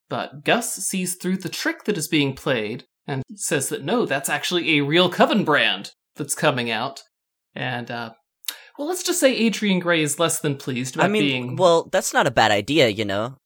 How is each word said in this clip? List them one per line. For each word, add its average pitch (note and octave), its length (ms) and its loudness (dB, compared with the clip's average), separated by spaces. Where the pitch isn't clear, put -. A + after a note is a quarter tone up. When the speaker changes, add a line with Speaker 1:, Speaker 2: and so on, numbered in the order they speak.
Speaker 1:
but C#3 360 -8
Gus A3+ 300 0
sees F3+ 400 -4
through F#3 220 -2
the F3+ 120 -6
trick - 360 -4
that G3+ 140 0
is D3+ 100 -4
being C#3 260 2
played A#2+ 500 -4
and C#3 160 -4
says - 320 -2
that C#3+ 160 -6
no, G3+ 200 2
that's C#3 240 -2
actually D#3+ 500 0
a C#3+ 60 2
real E3+ 240 4
Coven A3 360 2
brand A2 480 2
that's - 180 -6
coming B2+ 360 0
out. A2+ 320 -4
And, B2 340 -6
uh, A#2 220 -8
well, C#4+ 80 -6
let's F#4 160 -4
just F4 160 -2
say C4+ 160 4
Adrian G#3 460 2
Gray E3+ 220 2
is D3 180 -2
less D#3+ 180 0
than C#3+ 180 -2
pleased B2+ 380 -6
about E3 120 2
Speaker 2:
I - 20 4
mean, G#3 140 0
Speaker 1:
being B2+ 340 -2
Speaker 2:
well, E3+ 340 4
that's - 220 -2
not A#3 140 2
a C3 40 0
bad A2+ 220 4
idea, A#2+ 360 4
you G#2 180 -2
know? G#2+ 400 -4